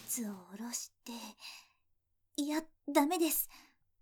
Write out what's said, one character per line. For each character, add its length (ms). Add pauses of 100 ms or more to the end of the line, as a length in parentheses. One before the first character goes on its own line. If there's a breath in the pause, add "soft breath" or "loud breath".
ツ 220
を 40 (220)
下 80
ろ 80
し 200 (120)
て。 80 (1300 loud breath)
い 100
や、 140 (260)
ダ 180
メ 140
で 120
す。 180 (520 loud breath)